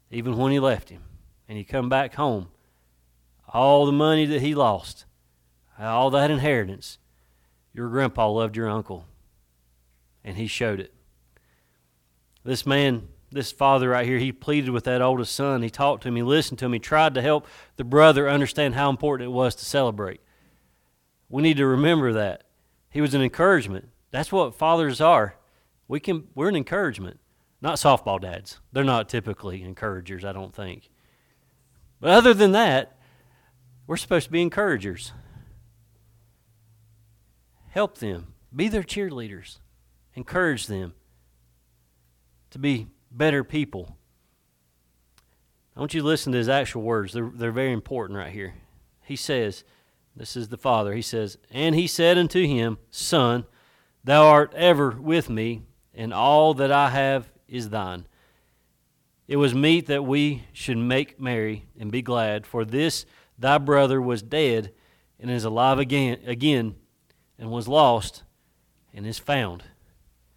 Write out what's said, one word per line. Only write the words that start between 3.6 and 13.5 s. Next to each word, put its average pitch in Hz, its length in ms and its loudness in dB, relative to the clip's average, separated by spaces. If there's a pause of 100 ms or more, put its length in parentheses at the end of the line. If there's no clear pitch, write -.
the 143 80 2
money 156 320 4
that 147 160 -2
he 147 140 -2
lost, 113 500 0 (760)
all 113 300 0
that 143 220 2
inheritance, 123 640 -2 (800)
your 120 160 -8
grandpa 120 400 0
loved 110 260 -2
your 113 140 -4
uncle, 101 360 -8 (1160)
and 98 140 -12
he 113 80 -6
showed 104 340 -4
it. - 140 -16 (1500)
This 127 200 -6
man, 139 440 0 (220)
this 135 220 -8